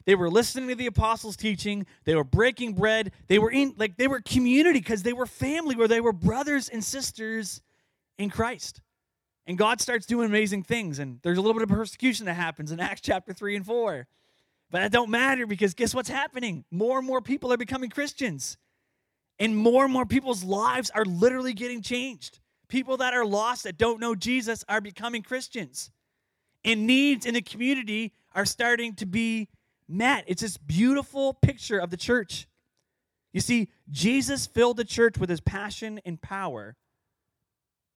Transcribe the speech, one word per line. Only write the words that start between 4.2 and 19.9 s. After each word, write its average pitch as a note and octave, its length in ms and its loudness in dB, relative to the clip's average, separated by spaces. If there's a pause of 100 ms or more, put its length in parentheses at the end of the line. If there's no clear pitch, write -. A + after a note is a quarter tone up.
community C4 600 4
'cause G3+ 220 -2
they A#3+ 100 0
were B3 120 -4
family, C#4+ 500 -4
where A3+ 120 4
they A3+ 140 4
were A#3 120 2
brothers A#3+ 560 0
and A3 140 -6
sisters A3 760 -8 (560)
in G3+ 120 -4
Christ. - 520 -6 (640)
And F3 120 -6
God G#3+ 240 4
starts A#3+ 240 -2
doing A#3 220 0
amazing G#3 360 2
things. F#3 360 -4
And C3 220 -10
there's F3 160 2
a F#3+ 40 2
little A3 180 2
bit A3+ 40 0
of G#3 60 0
persecution G#3+ 580 0
that E3+ 80 -2
happens D#3+ 360 -6
in E3 80 -6
Acts F#3+ 220 -6
chapter F#3 320 -2
three G3+ 220 -4
and G3 100 -6
four. G#3 420 -2 (640)
But F3 100 -2
that G3 120 0
don't A#3 180 4
matter B3 360 2
because G3+ 280 0
guess A#3 200 0
what's B3 160 -4
happening? B3 640 -4
More A3+ 260 0
and C4 80 -2
more C4 160 0
people B3+ 300 -2
are A#3+ 60 4
becoming B3 320 -6
Christians. B3 680 -6 (840)
And A3 180 2
more A#3 260 6
and C4 100 2